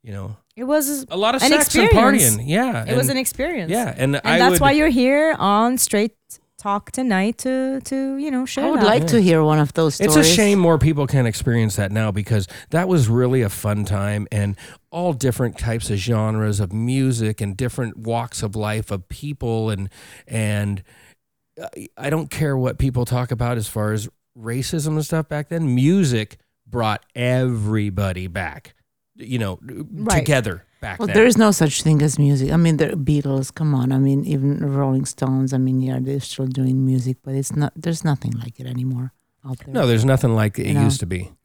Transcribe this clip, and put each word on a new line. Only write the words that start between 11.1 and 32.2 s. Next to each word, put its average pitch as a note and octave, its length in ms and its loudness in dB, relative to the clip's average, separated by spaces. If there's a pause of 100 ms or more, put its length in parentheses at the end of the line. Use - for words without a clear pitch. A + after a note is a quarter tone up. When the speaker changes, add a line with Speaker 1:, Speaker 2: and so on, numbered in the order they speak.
Speaker 1:
experience A2+ 480 0
that G2+ 160 -2
now, A2 180 0
because G2+ 380 -2 (220)
that F3 180 2
was D3 220 4
really B2 320 2
a G2 80 0
fun G#2 340 -4
time, G2+ 480 -2
and G2+ 240 -2 (340)
all F3 220 -2
different B2 460 -2
types A#2 320 -4
of G2+ 80 -2
genres G#2+ 640 -2
of F#2 100 -4
music A#2 680 -2
and G2 160 -6
different A#2+ 400 -6
walks A#2 440 -6
of G#2 140 -6
life G#2+ 360 -4
of F#2+ 180 -8
people. A2+ 640 -6
And, F#2+ 180 -6 (360)
and G#2 580 -4 (760)
I, - 260 -14 (100)
I C#3 120 -6
don't D#3 200 -4
care D3 260 -2
what B2+ 220 -2
people B2+ 280 0
talk B2 260 -2
about A#2+ 260 -2
as G#2 100 -6
far G#2+ 240 -4
as G#2+ 160 -6 (300)
racism C3 520 -6
and D#3 140 -2
stuff D#3+ 240 -4
back D3 220 -8
then. D#3+ 260 -2
Music C3 640 0 (280)
brought A2 380 -4 (100)
everybody G#2 1120 -2
back, F2 460 -10 (420)
you B2+ 240 -8
know, G2 200 -4 (320)
Speaker 2:
Right. G#3 280 0
Speaker 1:
together A2 440 0 (160)
back G2 200 -10
Speaker 3:
Well, A3+ 80 -2
Speaker 1:
then. G3+ 80 -2
Speaker 3:
there A3 100 8
is A#3+ 120 6
no G#3+ 140 6
such D#3 300 0
thing D#3 220 4
as D3 160 0
music. C#3+ 320 2